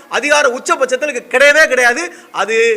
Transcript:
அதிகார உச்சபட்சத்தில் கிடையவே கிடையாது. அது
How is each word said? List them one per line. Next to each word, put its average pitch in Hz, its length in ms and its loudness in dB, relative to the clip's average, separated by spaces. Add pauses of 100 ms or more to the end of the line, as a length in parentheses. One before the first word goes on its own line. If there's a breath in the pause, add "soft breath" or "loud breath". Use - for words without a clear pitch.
(180 loud breath)
அதிகார 294 260 0 (140)
உச்சபட்சத்தில் 262 760 -4
கிடையவே 294 380 4
கிடையாது. 254 320 0 (380 loud breath)
அது 214 140 -4 (200)